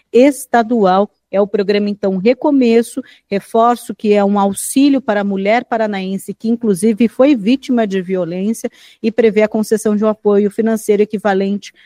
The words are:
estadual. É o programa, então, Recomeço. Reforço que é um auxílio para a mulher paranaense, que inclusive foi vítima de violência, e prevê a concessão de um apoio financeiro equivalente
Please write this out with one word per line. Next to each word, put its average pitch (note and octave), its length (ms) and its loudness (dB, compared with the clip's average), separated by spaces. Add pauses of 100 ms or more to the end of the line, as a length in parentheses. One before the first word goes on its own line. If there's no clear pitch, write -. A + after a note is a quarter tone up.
(120)
estadual. A3+ 1000 2 (240)
É F#3+ 60 0
o G3+ 80 0
programa, G#3 420 -2
então, G3 280 -4
Recomeço. A#3+ 840 0 (260)
Reforço A3+ 680 -2
que G#3 160 -2
é G#3 100 4
um G3+ 160 0
auxílio C4 640 0
para G#3 220 -4
a - 20 -4
mulher G3+ 400 -2
paranaense, G3 720 -6
que - 160 -8
inclusive A3+ 580 0
foi C4+ 300 2
vítima A#3 500 -2
de F#3+ 140 -4
violência, F#3 680 -4 (320)
e A3 80 -2
prevê G#3+ 340 2
a G#3 40 2
concessão G#3+ 480 -2
de G#3 80 -2
um A3 60 2
apoio G#3 420 0
financeiro G#3+ 520 0
equivalente G3 680 -4 (140)